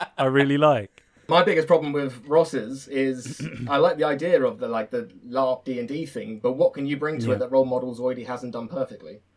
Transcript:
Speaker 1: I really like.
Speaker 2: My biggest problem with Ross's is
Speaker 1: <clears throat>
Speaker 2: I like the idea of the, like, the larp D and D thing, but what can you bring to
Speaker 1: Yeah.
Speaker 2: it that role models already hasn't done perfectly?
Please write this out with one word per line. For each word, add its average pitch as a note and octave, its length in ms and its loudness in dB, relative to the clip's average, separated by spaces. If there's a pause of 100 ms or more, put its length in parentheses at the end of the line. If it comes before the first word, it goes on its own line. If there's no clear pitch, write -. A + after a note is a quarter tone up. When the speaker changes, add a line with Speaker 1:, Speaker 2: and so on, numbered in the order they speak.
(180)
Speaker 1:
I C#3 60 2
really C#3 340 4
like. C#3+ 460 2 (240)
Speaker 2:
My F3 160 6
biggest D#3+ 240 2
problem D3+ 240 4
with C3+ 340 -4
Ross's C3+ 600 0
is C3 520 -4 (160)
Speaker 1:
<clears throat> A#2+ 120 -8
Speaker 2:
I C#3 80 0
like E3 200 4
the D3+ 60 0
idea D3+ 400 2
of A2+ 160 0
the, A#2+ 80 -6
like, A2+ 240 -4
the A#2 180 -6 (160)
larp B2+ 400 -2
D B2+ 140 -6
and A#2+ 80 -6
D D3 200 -8
thing, A2 340 -10
but B2 140 0
what E3+ 200 4
can C#3 120 -6
you C#3+ 100 -2
bring D3+ 240 -4
to A2+ 80 -2
Speaker 1:
Yeah. G2+ 60 2
Speaker 2:
it G#2 40 -6
that A#2+ 140 -4
role C3+ 120 6
models B2+ 360 -4
already B2 240 -4
hasn't A#2+ 280 -10
done A#2 140 -10
perfectly? A2+ 540 -8 (160)